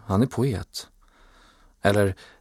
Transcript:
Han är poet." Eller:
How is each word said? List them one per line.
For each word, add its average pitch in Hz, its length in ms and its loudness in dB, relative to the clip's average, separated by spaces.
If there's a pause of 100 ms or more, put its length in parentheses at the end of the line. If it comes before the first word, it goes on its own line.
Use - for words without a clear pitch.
Han 98 160 2
är 120 40 4
poet." 117 640 -6 (920)
Eller: 101 340 2 (240)